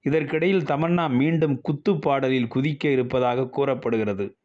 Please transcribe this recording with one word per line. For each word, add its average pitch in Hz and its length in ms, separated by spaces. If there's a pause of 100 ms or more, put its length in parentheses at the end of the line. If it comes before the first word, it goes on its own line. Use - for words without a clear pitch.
இதற்கிடையில் 160 580
தமன்னா 160 460
மீண்டும் 147 520
குத்து 160 380
பாடலில் 131 480
குதிக்க 143 440
இருப்பதாக 127 580
கூறப்படுகிறது. 113 960